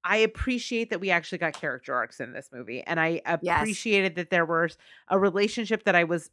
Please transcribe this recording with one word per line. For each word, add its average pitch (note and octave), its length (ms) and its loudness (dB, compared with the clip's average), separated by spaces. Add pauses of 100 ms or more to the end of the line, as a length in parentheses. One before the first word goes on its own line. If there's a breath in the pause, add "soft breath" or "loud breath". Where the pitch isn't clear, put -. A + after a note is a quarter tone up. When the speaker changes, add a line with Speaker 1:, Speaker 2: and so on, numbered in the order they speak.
Speaker 1:
I G3+ 120 4
appreciate A#3 720 0
that F#3+ 100 -2
we F#3+ 100 -2
actually F3 280 0
got D#3+ 160 -2
character C3+ 400 -6
arcs A#2 260 -4
in B2 120 -10
this - 200 -14
movie, A#2+ 300 -10
and E3 180 -2
I E3 200 0 (200)
Speaker 2:
Yes. F3 180 0
Speaker 1:
appreciated G3 580 0
that F3 140 -6
there F3 140 4
was E3 340 0 (300 loud breath)
a G3 100 2
relationship G3+ 680 0
that F#3 120 4
I E3+ 80 6
was E3 280 -2